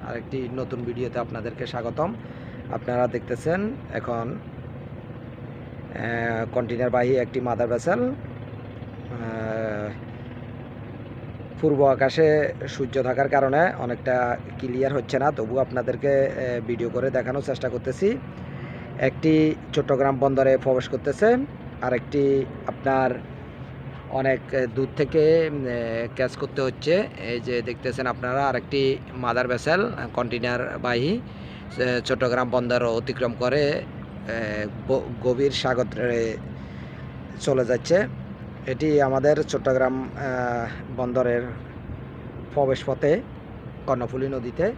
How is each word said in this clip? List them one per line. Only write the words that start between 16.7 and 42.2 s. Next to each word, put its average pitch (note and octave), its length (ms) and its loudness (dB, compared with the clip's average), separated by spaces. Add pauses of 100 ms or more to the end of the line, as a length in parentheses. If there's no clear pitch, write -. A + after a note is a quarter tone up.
করে B2 220 0
দেখানোর B2+ 320 0
চেষ্টা C3 260 -2
করতেছি। C3 500 0 (800)
একটি D#3 560 4 (180)
চট্টগ্রাম C#3 460 2
বন্দরে C3 400 6
প্রবেশ C3 300 2
করতেছে, G3+ 480 4 (460)
আর B2+ 100 0
একটি C#3 520 2 (220)
আপনার C3 440 2 (1000)
অনেক, C3 300 2 (140)
আহ, C3 200 2
দূর C3 220 0
থেকে, D#3 560 6
উম, D3 60 -4
আহ, A#2 580 -2
ক্যাচ B2+ 200 0
করতে C#3 260 -2
হচ্ছে। C3 460 2 (200)
এই A#2+ 120 -2
যে A#2+ 220 0
দেখতেছেন B2 440 -4
আপনারা, B2+ 420 0
আরেকটি C3+ 500 2 (160)
মাদার B2 340 0
ভেসেল, D3+ 360 2
আহ, D3 300 -4
কন্টেইনারবাহী, B2 1040 0
আহ, - 800 -4
চট্টগ্রাম B2 500 2
বন্দর B2 340 2
অতিক্রম A#2 540 0
করে, C#3+ 440 2
আহ, G#2+ 840 -6 (220)
ব-, C3 120 4 (220)
গভীর B2+ 280 4
সাগরে A#2+ 840 0 (1040)
চলে C3 240 2
যাচ্ছে। C#3 440 4 (580)
এটি C#3+ 360 4
আমাদের C#3 400 6
চট্টগ্রাম, C3 600 2
আহ, B2+ 640 -2 (280)
বন্দরের B2 460 2 (1120)